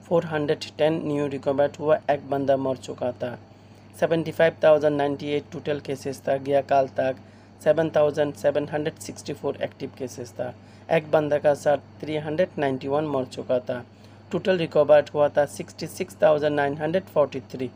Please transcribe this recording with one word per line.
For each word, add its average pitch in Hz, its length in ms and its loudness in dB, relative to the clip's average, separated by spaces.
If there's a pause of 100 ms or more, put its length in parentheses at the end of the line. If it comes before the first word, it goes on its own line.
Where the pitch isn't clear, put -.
फ़ोर 170 240 0
हंड्रेड 151 400 -2 (120)
टेन 160 260 2
न्यू 147 240 -2
रिकवर्ड 139 520 -2
हुआ, 151 200 2 (100)
एक 139 200 0
बंदा 139 280 2
मर 131 200 -2
चुका 127 360 -6
था। 120 240 -8 (640)
सेवेंटी 160 320 0
फ़ाइव 165 320 2
थाउजेंड 151 340 6
नाइंटी 143 320 -2
एट 147 220 -4
टोटल 147 300 -6
केसेस 135 460 -8
था 139 120 0
गया 139 240 2
काल 135 240 2 (100)
तक, 131 240 -2 (420)
सेवन 156 320 2
थाउजेंड 147 400 2
सेवन 147 340 -2
हंड्रेड 156 300 -6
सिक्सटी - 340 -12
फ़ोर 139 300 -6
एक्टिव - 340 -10
केसेस 127 360 -12
था, 123 200 -8 (380)
एक 156 200 0
बंदा 151 260 2
का 147 180 4
साथ 143 320 0 (140)
थ्री 151 160 -6
हंड्रेड 156 420 -4
नाइंटी 139 280 -2
वन 147 200 -2
मर 135 200 -2
चुका 123 340 -2
था। 123 220 -8 (480)
टोटल 185 260 0
रिकवर्ड 151 520 4
हुआ 147 200 2
था 147 160 2 (100)
सिक्सटी - 320 -12
सिक्स - 360 -8
थाउजेंड 151 320 4
नाइन 143 220 0
हंड्रेड 160 280 -2
फ़ोर्टी 139 340 0 (120)
थ्री। 127 240 -8